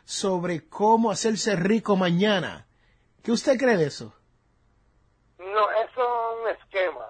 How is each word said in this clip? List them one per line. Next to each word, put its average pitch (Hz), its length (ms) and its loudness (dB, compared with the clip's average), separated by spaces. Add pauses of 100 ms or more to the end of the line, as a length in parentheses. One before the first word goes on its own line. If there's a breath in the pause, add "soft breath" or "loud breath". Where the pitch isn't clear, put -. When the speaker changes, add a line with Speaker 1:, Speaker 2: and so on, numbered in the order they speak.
Speaker 1:
sobre 180 640 -4
cómo 220 440 2
hacerse 214 440 -2
rico 202 400 2
mañana", 180 720 0 (580)
¿qué - 80 -2
usted 254 280 2
cree 240 180 4
de 156 80 2
eso? 120 280 -10 (1200)
Speaker 2:
No, 202 340 0
eso 226 300 -2
es 226 400 -2
un 226 80 -2 (120)
esquema. 165 480 -4